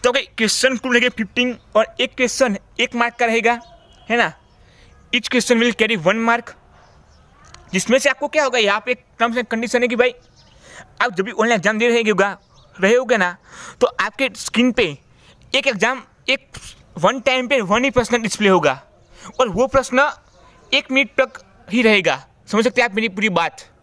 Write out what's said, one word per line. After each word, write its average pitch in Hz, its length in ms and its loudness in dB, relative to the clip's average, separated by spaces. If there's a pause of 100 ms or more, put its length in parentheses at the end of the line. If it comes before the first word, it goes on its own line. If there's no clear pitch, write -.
तो 247 60 4
ओके, 247 120 0
क्वेश्चन 247 560 0
टू 262 140 -8
रहेंगे 240 180 2
फिफ्टीन 240 460 -4 (200)
और 220 100 4 (160)
एक 254 140 -4
क्वेश्चन 240 420 0 (220)
एक 226 160 -2
मार्क 233 240 -2
का 247 60 2
रहेगा, 233 340 0 (500)
है 226 80 0
ना। 190 140 0 (800)
Each 240 180 -2
question 233 300 2
will 233 180 2
carry 220 200 0
one 185 280 2
mark, 233 240 -2 (1200)
जिसमें 190 260 0
से 285 100 0
आपको 285 180 -4
क्या 302 160 0
होगा, 247 160 0
यहाँ 208 260 0
पे 247 60 -4
एक 247 120 -6 (160)
टर्म्स 233 180 0
एंड 240 100 -4
कंडीशन 233 340 -2
है 247 60 0
कि 240 80 -2
भाई 247 180 2 (880)
आप 220 140 -2
जब 190 80 -2
भी 226 80 -6
ऑनलाइन 214 280 0
एग्जाम 214 200 0
दे 233 80 2
रहे 233 140 2
होगा, 202 360 0 (380)
रहे 196 200 2
होगे 247 220 2
ना, 180 180 0 (460)
तो 247 60 2
आपके 220 480 -4
स्क्रीन 247 360 0
पे 220 140 0 (680)
एक - 140 0
एग्जाम, 233 340 -2 (280)
एक - 300 -6 (380)
वन 208 220 0
टाइम 254 280 0
पे 269 160 2
वन 208 200 0
ही 277 80 2
प्रश्न 240 300 0
डिस्प्ले 208 280 0
होगा 151 320 2 (580)
और 254 100 2
वो 208 180 0
प्रश्न 269 420 0 (600)
एक 269 200 -2
मिनट 262 180 0 (100)
तक - 220 -2 (260)
ही 226 140 0
रहेगा। 185 420 2 (240)
समझ 220 160 -2
सकते 247 180 0
हैं 240 80 0
आप 190 60 -10
मेरी 220 140 -2
पूरी 208 220 -4
बात? 170 380 -4 (140)